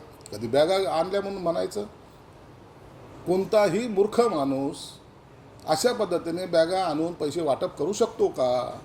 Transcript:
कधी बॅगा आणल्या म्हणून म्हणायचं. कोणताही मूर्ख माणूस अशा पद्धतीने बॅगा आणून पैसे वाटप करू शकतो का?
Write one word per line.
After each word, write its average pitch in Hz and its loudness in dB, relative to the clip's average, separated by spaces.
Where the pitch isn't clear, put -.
कधी 107 -8
बॅगा 165 2
आणल्या 185 0
म्हणून 196 -6
म्हणायचं. 185 -4
कोणताही 190 2
मूर्ख 208 2
माणूस 139 0
अशा 196 2
पद्धतीने 180 -4
बॅगा 175 2
आणून 160 -2
पैसे 165 -4
वाटप 143 -2
करू 151 0
शकतो 208 2
का? 123 0